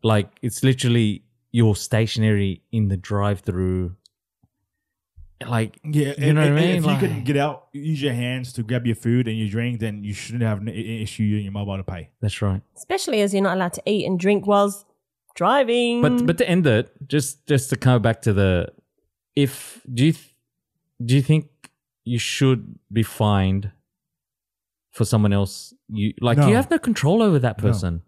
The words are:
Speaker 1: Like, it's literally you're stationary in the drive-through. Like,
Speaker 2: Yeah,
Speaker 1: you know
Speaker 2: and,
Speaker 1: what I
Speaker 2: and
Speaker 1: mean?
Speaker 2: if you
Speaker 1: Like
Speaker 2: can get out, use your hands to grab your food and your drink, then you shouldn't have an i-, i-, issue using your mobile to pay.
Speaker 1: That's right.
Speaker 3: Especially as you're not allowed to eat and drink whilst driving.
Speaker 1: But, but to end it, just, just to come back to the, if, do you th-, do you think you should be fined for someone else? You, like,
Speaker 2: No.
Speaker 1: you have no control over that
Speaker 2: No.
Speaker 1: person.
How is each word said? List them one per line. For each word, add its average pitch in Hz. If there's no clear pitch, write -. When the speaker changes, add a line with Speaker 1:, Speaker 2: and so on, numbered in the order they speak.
Speaker 1:
Like, 107
it's -
literally 120
you're 113
stationary 107
in 107
the 95
drive-through. 92
Like, 113
Speaker 2:
Yeah, 147
Speaker 1:
you 143
know 151
Speaker 2:
and, -
Speaker 1:
what -
I -
Speaker 2:
and 143
Speaker 1:
mean? 160
Speaker 2:
if 170
you 165
Speaker 1:
Like 190
Speaker 2:
can -
get 139
out, 147
use 143
your 139
hands 123
to 120
grab 120
your 113
food 120
and 110
your 110
drink, 117
then 104
you 101
shouldn't 117
have 104
an 107
i-, 110
i-, 110
issue 107
using 104
your 98
mobile 101
to 95
pay. 90
Speaker 1:
That's 104
right. 98
Speaker 3:
Especially 330
as 202
you're 196
not 185
allowed 180
to -
eat 202
and 175
drink 196
whilst 202
driving. 240
Speaker 1:
But, 247
but 170
to 247
end 175
it, 117
just, -
just 135
to 131
come 127
back 110
to 107
the, 92
if, -
do 120
you 160
th-, -
do 120
you 143
think 151
you 120
should -
be 113
fined 98
for 113
someone 104
else? 101
You, 107
like, 123
Speaker 2:
No. 143
Speaker 1:
you 208
have 269
no 330
control 220
over 185
that 120
Speaker 2:
No. -
Speaker 1:
person. 87